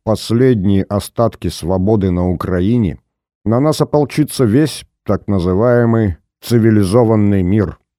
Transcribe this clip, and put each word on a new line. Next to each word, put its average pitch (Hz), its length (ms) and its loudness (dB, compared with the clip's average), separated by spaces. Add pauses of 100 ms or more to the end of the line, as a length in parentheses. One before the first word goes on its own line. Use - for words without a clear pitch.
последние 107 800 0
остатки 101 640 -4
свободы 92 640 -2
на 90 200 -2
Украине, 92 680 -2 (460)
на 113 160 0
нас 151 200 0
ополчится 147 640 -2
весь 131 400 0 (200)
так 98 220 -4
называемый 107 920 0 (240)
цивилизованный 107 1000 2
мир. 90 360 -2 (200)